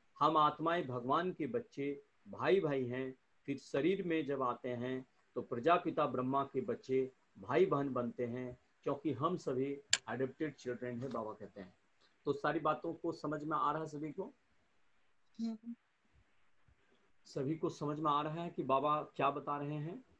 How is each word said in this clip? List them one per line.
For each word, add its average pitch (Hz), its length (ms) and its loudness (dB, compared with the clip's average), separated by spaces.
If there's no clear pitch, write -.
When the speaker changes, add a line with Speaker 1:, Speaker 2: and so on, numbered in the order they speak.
Speaker 1:
हम 156 180 6
आत्माएं 156 500 4
भगवान 135 460 0
के 156 140 -4
बच्चे, 139 580 -4
भाई 135 320 4
भाई 143 240 2
हैं। 131 300 -4
फिर 135 120 -2
शरीर 175 440 2
में 160 240 0
जब 139 160 0
आते 123 260 0
हैं, 127 380 -2
तो 120 80 -2
प्रजापिता 151 640 2
ब्रह्मा 127 380 0
के 135 160 -2
बच्चे, 131 520 0
भाई 160 280 4
बहन 143 260 2
बनते 120 340 -2
हैं, 123 320 -6
क्योंकि 143 300 -2
हम 160 240 0
सभी 139 440 -2
adopted 131 460 -2
children 123 460 -6
हैं, 135 100 -6
बाबा 110 220 -4
कहते 101 280 -14
हैं। 92 140 -16
तो 147 80 0
सारी 156 280 0
बातों 151 340 0
को 165 180 -4
समझ 151 320 -4
में 156 120 -2
आ 143 160 2
रहा 156 100 -2
है 156 60 -6
सभी 147 240 -6
को? 190 220 -8
Speaker 2:
हम्म। 226 340 -6
Speaker 1:
सभी 151 320 -2
को 160 120 -2
समझ 151 320 -4
में 156 100 2
आ 147 120 4
रहा 156 200 -4
है 170 80 -4
कि 170 120 -4
बाबा 139 400 4
क्या 139 280 2
बता 143 280 -2
रहे 147 180 -4
हैं? 170 280 -6